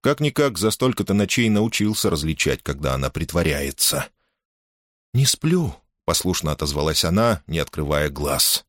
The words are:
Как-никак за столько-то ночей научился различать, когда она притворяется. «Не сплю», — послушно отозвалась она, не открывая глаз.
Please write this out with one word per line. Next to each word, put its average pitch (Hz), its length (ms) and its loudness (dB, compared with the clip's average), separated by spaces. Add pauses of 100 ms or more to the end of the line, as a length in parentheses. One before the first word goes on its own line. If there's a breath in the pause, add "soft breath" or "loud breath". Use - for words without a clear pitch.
Как-никак 143 580 0
за 107 100 2
столько-то 104 460 0
ночей 107 340 2
научился 107 640 2
различать, 73 500 -2
когда 69 320 -4
она 67 160 -2
притворяется. 76 1000 -2 (1000)
«Не 131 140 4
сплю», — 156 500 0 (300)
послушно 85 460 0
отозвалась 73 520 -2
она, 104 440 2
не 82 100 -4
открывая 76 520 0
глаз. - 600 -2